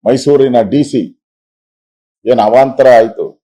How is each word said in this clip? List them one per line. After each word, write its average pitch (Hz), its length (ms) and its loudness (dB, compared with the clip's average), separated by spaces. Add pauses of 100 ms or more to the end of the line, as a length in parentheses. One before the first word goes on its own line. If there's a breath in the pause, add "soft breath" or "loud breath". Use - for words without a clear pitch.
ಮೈಸೂರಿನ 131 520 0 (140)
ಡಿ 147 180 0
ಸಿ 117 120 -4 (1300)
ಏನ್ 120 180 0
ಅವಾಂತರ 131 380 0 (120)
ಆಯ್ತು 110 280 -2 (160)